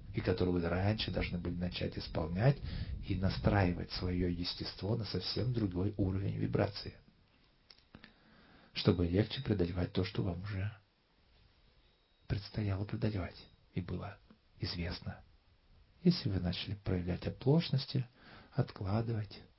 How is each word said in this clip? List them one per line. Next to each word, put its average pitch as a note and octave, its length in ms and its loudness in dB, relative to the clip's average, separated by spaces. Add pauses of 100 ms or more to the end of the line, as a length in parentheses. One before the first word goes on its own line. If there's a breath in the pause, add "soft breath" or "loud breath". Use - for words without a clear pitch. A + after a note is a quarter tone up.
(140)
и A2 60 0
которую F2+ 400 2
вы E2 80 0
раньше F#2+ 420 2
должны F2+ 280 0
были F2 160 -2
начать F2 420 -4
исполнять F#2 600 2 (500 loud breath)
и G2+ 60 0
настраивать F#2 800 4
свое F2+ 360 0
естество F2 680 -2
на A2+ 80 -4
совсем G2+ 500 -2
другой G2+ 420 0
уровень G2 400 0
вибрации, G#2+ 580 0 (1800 loud breath)
чтобы F2+ 320 4
легче G#2 360 2
преодолевать F2+ 500 0
то, F#2 120 2
что - 180 -2
вам F2+ 200 -2
уже G2+ 280 -4 (1600)
предстояло G2+ 560 -2
преодолевать G#2+ 600 -4 (260)
и F#2 80 -4
было F#2 380 -8 (420)
известно. F2 580 -6 (840)
Если F3 260 4
вы F#2+ 120 2
начали F2+ 340 -2
проявлять F2+ 520 -2
оплошности, C3 800 2 (460 loud breath)
откладывать, G#2+ 880 -2 (180)